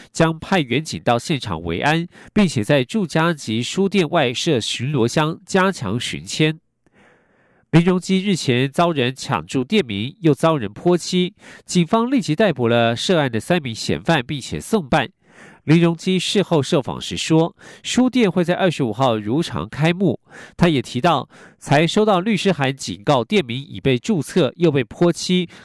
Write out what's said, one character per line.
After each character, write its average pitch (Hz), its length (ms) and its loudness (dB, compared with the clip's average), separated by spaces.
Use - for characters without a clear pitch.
将 165 260 0
派 185 220 -2
员 135 240 -2
警 143 180 -10
到 120 180 2
现 143 200 -4
场 82 220 -8
维 85 180 -4
安， 165 280 0
并 202 140 4
且 117 160 -2
在 143 200 2
住 202 220 -2
家 165 280 0
及 120 280 -4
书 190 260 -2
店 185 220 0
外 139 240 0
设 139 260 0
巡 120 320 -4
逻 120 160 2
箱， 156 380 0
加 190 260 2
强 113 280 -6
巡 78 260 -8
签。 156 340 -2
林 165 120 6
荣 185 160 2
基 190 220 0
日 196 140 0
前 135 360 0
遭 175 220 0
人 131 200 -2
抢 131 320 -4
注 143 160 -2
店 180 240 0
名， 110 360 -6
又 160 120 4
遭 160 220 2
人 107 160 -4
泼 175 260 0
漆， 180 380 -2
警 175 200 0
方 226 240 0
立 262 120 0
即 147 120 -2
逮 190 200 2
捕 123 160 0
了 117 260 2
涉 175 240 0
案 139 100 0
的 113 100 -4
三 170 220 0
名 120 140 -8
嫌 - 260 -4
犯， 165 240 0
并 147 140 -8
且 - 200 -10
送 196 280 -4
办。 131 220 0
林 160 160 6
荣 170 140 4
基 185 240 0
事 190 240 0
后 160 180 2
受 147 180 0
访 71 220 -6
时 - 160 -8
说： 160 400 2
“书 247 240 2
店 233 240 2
会 180 120 0
在 170 100 0
二 185 160 0
十 147 140 -2
五 113 100 -2
号 123 240 2
如 107 240 -2
常 98 260 -6
开 151 240 0
幕。” 175 300 0
他 175 140 4
也 147 100 2
提 123 220 -6
到， 160 260 0
才 151 300 2
收 208 180 2
到 202 140 2
律 202 180 -2
师 196 140 0
函 139 220 -2
警 101 300 -10
告 131 200 2
店 196 200 0
名 120 160 -6
已 113 220 -14
被 131 160 2
注 170 240 0
册， 147 360 0
又 165 140 4
被 135 120 0
泼 170 280 0
漆， 180 380 -2